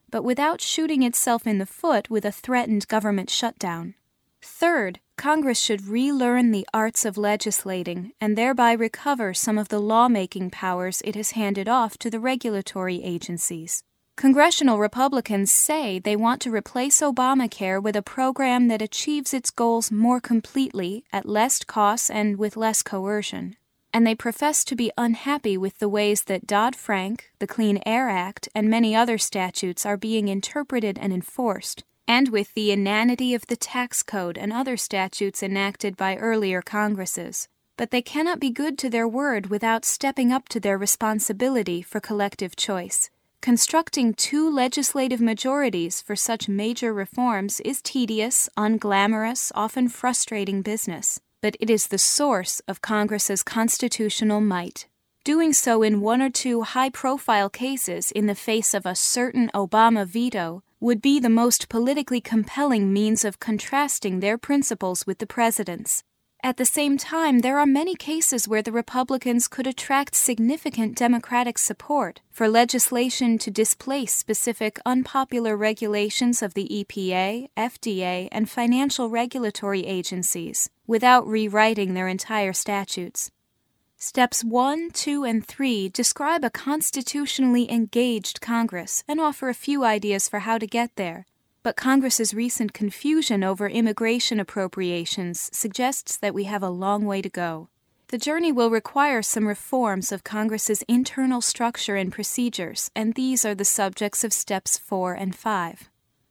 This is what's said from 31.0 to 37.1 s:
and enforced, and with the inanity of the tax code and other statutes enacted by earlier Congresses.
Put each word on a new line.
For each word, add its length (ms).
and 100
enforced, 720
and 200
with 260
the 160
inanity 640
of 140
the 80
tax 480
code 340
and 160
other 240
statutes 640
enacted 560
by 200
earlier 440
Congresses. 840